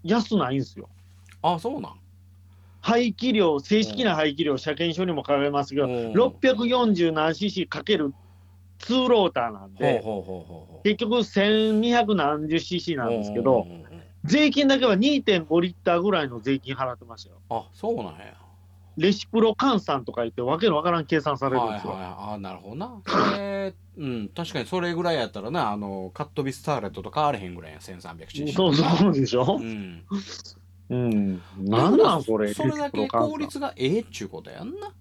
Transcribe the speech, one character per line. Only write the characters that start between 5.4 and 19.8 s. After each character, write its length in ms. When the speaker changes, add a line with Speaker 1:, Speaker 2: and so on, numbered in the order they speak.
Speaker 1:
ま 140
す 60
け 100
ど、 60
Speaker 2:
う 20
ん。 240
Speaker 1:
六 280
百 280
四 240
十 180
何 240
シ 120
ー 20
シ 140
ー 40
か 160
け 140
る 160
ツ 140
ー 160
ロ 160
ー 60
タ 100
ー 100
な 140
ん 100
で、 260
Speaker 2:
ほ 180
う 20
ほ 0
う 20
ほ 220
う 20
ほ 220
う 40
ほ 60
う。 40
Speaker 1:
結 120
局 300
千 560
二 100
百 240
何 320
十 120
シ 180
ー 20
シ 140
ー 20
な 120
ん 20
で 160
す 80
け 80
ど、 220
Speaker 2:
う 20
ん 40
う 40
ん 20
う 40
ん 20
う 20
ん。 40
Speaker 1:
税 260
金 180
だ 120
け 60
は 100
二 280
点 220
五 160
リ 80
ッ 140
タ 160
ー 20
ぐ 100
ら 120
い 40
の 120
税 200
金 160
払 180
っ 40
て 80
ま 120
し 80
た 40
よ。 80
Speaker 2:
あ、 240
そ 180
う 60
な 60
ん 20
や。 300
Speaker 1:
レ 160
シ 140
プ 140
ロ 100
換 280
算 260